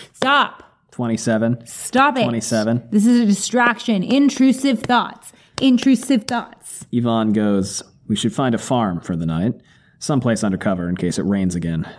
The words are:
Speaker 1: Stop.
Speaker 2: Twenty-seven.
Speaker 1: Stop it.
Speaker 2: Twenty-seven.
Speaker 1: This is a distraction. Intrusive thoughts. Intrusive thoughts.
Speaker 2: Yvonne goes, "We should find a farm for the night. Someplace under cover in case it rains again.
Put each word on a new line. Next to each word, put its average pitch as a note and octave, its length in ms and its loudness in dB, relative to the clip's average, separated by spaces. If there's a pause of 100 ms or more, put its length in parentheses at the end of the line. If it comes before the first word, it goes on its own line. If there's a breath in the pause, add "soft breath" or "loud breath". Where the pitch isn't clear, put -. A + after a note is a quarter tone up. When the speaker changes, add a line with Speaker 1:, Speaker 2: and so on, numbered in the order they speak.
(120 loud breath)
Speaker 1:
Stop. C4+ 500 0 (300)
Speaker 2:
Twenty-seven. A2+ 720 -2
Speaker 1:
Stop C4 540 0
it. A#3 40 2
Speaker 2:
Twenty-seven. A#2 680 0
Speaker 1:
This G#3 120 4
is A#3+ 160 6
a A3+ 60 2
distraction. A3 800 0
Intrusive C4 760 2
thoughts. - 520 -4 (280 soft breath)
Intrusive C4 640 2
thoughts. - 680 -10
Speaker 2:
Yvonne A2+ 400 2
goes, G2+ 500 0 (240)
"We G#2+ 80 -2
should A2 180 -2
find C3 220 0
a A2 40 0
farm G#2 420 -2
for F2 160 -6
the E2 100 -4
night. E2+ 280 0 (440 soft breath)
Someplace A#2+ 460 -2
under F#2+ 120 0
cover F2+ 320 -2
in F2+ 80 -2
case F2 220 -4
it D#2+ 60 -2
rains F#2+ 320 0
again. E2 280 -4 (140 loud breath)